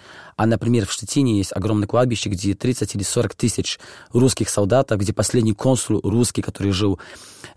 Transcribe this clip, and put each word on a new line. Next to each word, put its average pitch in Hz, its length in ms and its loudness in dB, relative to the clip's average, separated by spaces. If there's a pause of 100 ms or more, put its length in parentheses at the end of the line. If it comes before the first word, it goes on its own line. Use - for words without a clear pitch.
(360)
А, 107 100 0
например, 113 400 2
в - 40 -6
Szczecinie 120 460 0
есть 98 180 -2
огромное 104 320 0
кладбище, 117 440 0
где 98 240 -2
тридцать 123 420 -2
или 101 80 -4
сорок 113 320 -2
тысяч - 400 -2 (360)
русских 120 360 2
солдатов, 107 520 2
где 98 120 0
последний 110 400 0
консул 113 500 0
русский, 113 400 0
который 98 300 -2
жил, 95 260 0 (580)